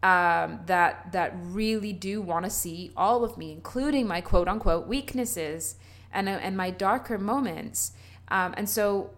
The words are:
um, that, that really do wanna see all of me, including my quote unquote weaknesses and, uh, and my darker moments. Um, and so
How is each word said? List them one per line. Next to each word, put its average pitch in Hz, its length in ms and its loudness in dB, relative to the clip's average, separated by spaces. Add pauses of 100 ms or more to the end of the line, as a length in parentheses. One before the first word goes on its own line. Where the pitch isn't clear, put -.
um, 175 640 4
that, 175 460 2
that 175 260 0
really 208 560 -2
do 196 280 -6
wanna 175 280 -2
see 175 460 -6
all 233 280 4
of 226 140 -4
me, 160 140 -10
including 254 560 0
my 175 140 -2
quote 175 260 4
unquote 185 400 2
weaknesses 220 880 -4 (360)
and, 196 180 -2
uh, 196 40 -2
and 190 220 -4
my 185 160 -2
darker 208 460 0
moments. 208 760 -2 (380)
Um, 185 280 2
and 208 120 -2
so 202 480 2